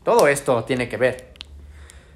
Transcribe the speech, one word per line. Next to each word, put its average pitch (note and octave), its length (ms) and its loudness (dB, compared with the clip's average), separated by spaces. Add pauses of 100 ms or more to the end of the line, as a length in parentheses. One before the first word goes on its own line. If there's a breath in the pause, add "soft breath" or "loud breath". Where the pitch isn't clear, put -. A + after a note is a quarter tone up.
todo G#3 240 4
esto C#3 380 0
tiene B2 240 -4
que G#2+ 80 -10
ver. - 360 -4 (840 soft breath)